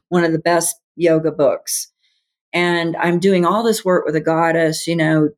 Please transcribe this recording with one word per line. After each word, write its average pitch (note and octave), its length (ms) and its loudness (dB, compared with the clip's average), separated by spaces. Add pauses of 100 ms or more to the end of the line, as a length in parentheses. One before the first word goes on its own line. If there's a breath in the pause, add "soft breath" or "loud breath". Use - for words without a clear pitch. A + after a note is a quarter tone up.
one F3 160 0
of E3 80 0
the D#3+ 60 -2
best E3+ 380 0 (200)
yoga D#3+ 360 2
books. - 560 -2 (640)
And E3+ 440 -2
I'm F3 240 0
doing F#3 260 2
all G3+ 160 0
this A3 220 -2
work F3+ 200 2
with D3+ 120 -4
a D#3 40 0
goddess, D#3+ 680 0
you E3+ 80 -2
know, D#3 420 2